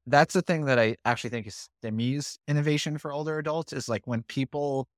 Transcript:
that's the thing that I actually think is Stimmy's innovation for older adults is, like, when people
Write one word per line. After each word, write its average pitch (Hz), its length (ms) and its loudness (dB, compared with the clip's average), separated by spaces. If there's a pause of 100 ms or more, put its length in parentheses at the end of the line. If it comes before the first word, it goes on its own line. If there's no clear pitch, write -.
that's 143 260 6
the 185 80 4
thing 160 240 0
that 131 140 4
I 113 260 4
actually 120 240 0
think 113 180 -6
is - 220 -16 (140)
Stimmy's 120 640 -2
innovation 147 500 0
for 151 140 -8
older 151 280 -4
adults 156 320 -4
is, 143 160 -6
like, 110 200 -4
when 113 160 -2
people 139 760 -4